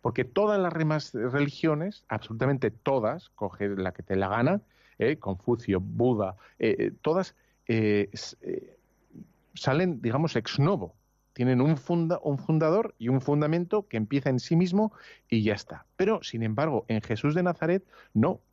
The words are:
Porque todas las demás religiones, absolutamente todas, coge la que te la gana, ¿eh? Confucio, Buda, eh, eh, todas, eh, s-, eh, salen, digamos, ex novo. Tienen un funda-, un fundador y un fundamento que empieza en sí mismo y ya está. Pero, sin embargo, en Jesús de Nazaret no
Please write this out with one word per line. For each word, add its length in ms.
Porque 220
todas 360
las 140
demás 400
religiones, 920
absolutamente 640
todas, 640
coge 320
la 240
que 120
te 120
la 140
gana, 320
¿eh? 180
Confucio, 640
Buda, 540
eh, 200
eh, 120
todas, 340
eh, 460
s-, 280
eh, 360
salen, 480
digamos, 340
ex 240
novo. 360
Tienen 280
un 160
funda-, 460
un 140
fundador 600
y 120
un 120
fundamento 680
que 100
empieza 320
en 100
sí 160
mismo 380
y 140
ya 100
está. 320
Pero, 260
sin 180
embargo, 460
en 140
Jesús 340
de 80
Nazaret 400
no 260